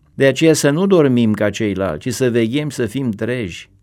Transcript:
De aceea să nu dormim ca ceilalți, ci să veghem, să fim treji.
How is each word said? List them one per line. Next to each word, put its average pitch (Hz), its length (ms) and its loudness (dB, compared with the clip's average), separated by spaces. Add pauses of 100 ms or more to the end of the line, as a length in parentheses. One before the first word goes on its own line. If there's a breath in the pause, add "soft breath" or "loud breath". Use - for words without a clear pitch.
(140)
De 135 120 2
aceea 156 280 4
să 147 160 0
nu 165 180 0
dormim 127 460 4
ca 104 160 -2
ceilalți, 98 600 -4
ci 117 40 -4
să 127 160 0
veghem, 120 400 -2
să 127 160 -4
fim 127 260 -4
treji. 110 580 -8 (140)